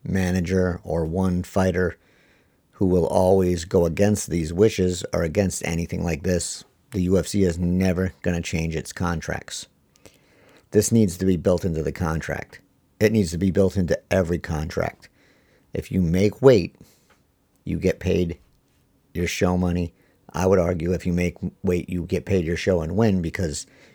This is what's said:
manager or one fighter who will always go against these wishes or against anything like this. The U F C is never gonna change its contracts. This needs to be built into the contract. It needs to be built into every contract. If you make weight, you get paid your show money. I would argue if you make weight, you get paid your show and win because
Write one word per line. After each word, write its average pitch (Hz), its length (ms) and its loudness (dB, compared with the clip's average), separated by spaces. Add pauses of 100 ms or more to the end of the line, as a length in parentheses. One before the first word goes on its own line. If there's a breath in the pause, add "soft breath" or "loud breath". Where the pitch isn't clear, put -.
manager 90 800 0
or 82 200 -2
one 90 380 0
fighter 90 560 0 (760 soft breath)
who 101 120 0
will 90 200 4
always 92 580 2
go 90 220 2
against 101 440 0
these 80 220 -2
wishes 90 600 2
or 87 100 0
against 90 420 -2
anything 85 400 -4
like 82 200 -4
this. 90 400 -4 (260)
The 92 120 -2
U 92 160 2
F 82 100 0
C 101 160 2
is 85 140 0
never 90 540 0 (100)
gonna 85 180 -2
change 82 360 -4
its - 160 -8
contracts. - 760 -6 (1080 soft breath)
This 107 180 4
needs 107 280 4
to 95 60 -2
be 92 120 4
built 90 280 0
into 80 180 -2
the 76 100 -4
contract. - 680 -6 (400)
It 107 120 4
needs 101 180 2
to 85 80 -6
be 95 120 2
built 95 260 2
into 85 240 0 (100)
every 87 280 0
contract. 80 720 -6 (640 soft breath)
If - 200 -8
you 95 100 0
make 92 400 0
weight, 127 320 6 (920)
you 85 140 -4
get 87 220 0
paid 87 380 0 (760)
your 87 140 -4
show 90 300 0
money. 87 380 0 (380 soft breath)
I 90 140 0
would 95 120 6
argue 87 340 0
if 85 140 -4
you 90 60 0
make 87 240 0 (260)
weight, 90 260 -2
you 90 180 -4
get 92 180 -4
paid 92 200 0
your 82 120 -2
show 90 240 0
and 82 160 -4
win 101 260 2
because 82 440 -6 (280 soft breath)